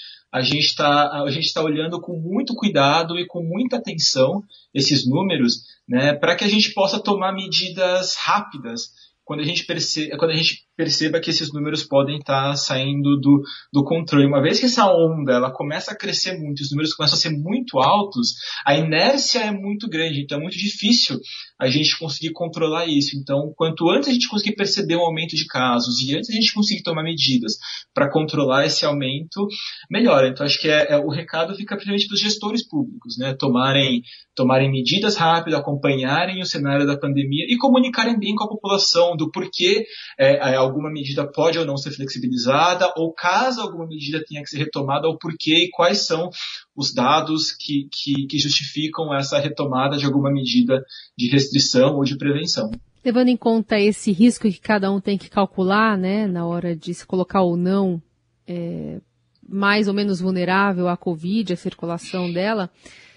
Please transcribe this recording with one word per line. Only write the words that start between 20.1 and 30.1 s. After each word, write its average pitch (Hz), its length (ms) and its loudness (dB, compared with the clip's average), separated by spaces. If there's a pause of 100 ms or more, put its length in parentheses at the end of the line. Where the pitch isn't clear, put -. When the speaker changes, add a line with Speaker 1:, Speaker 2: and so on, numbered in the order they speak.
Speaker 1:
então 143 160 -6
é 147 40 -4
muito 180 160 -8
difícil 208 600 0 (400)
a 131 120 0
gente 151 280 2
conseguir 160 360 -6
controlar 165 520 -2
isso. 143 320 0
Então, 143 380 -2
quanto 165 340 0
antes 285 200 2
a - 20 4
gente 247 160 2
conseguir 208 280 -2
perceber 196 420 0
um 175 80 2
aumento 160 300 -2
de 139 120 -4
casos 123 540 0
e 135 120 -2
antes - 160 -4
a 220 40 -8
gente 220 200 2
conseguir 208 300 0
tomar 160 200 -4
medidas 135 500 0 (400)
pra 143 180 2
controlar 147 540 2
esse 160 200 0
aumento, 147 600 -2 (420)
melhor. 190 360 4